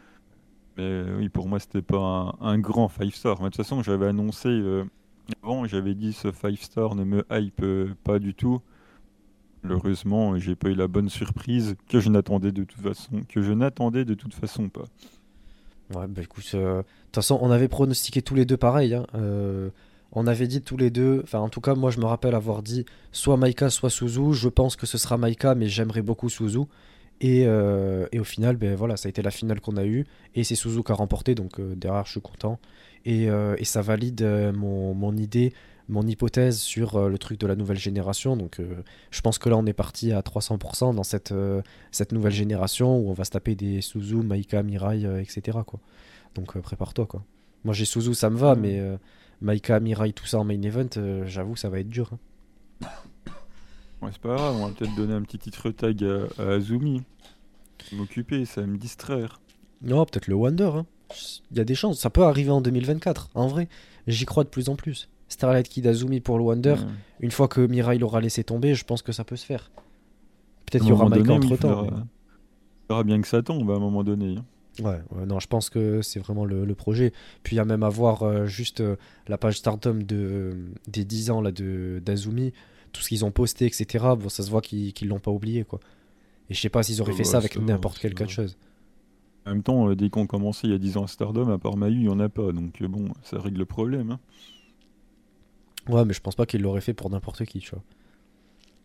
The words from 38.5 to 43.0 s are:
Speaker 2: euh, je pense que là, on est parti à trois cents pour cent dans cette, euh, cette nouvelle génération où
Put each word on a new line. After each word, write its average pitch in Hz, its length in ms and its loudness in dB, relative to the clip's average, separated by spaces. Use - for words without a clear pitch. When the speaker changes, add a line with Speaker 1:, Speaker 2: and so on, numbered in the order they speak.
Speaker 2:
euh, 90 240 -8
je - 100 -8
pense 113 160 2
que - 120 0
là, 113 80 6
on 110 80 4
est 104 80 2
parti - 380 -2
à 101 120 2
trois - 180 -4
cents 110 160 -2
pour - 180 -8
cent 127 180 2
dans 104 100 -2
cette, - 280 -6
euh, 98 300 0
cette - 200 -2
nouvelle 107 220 2
génération 104 640 2
où 104 120 2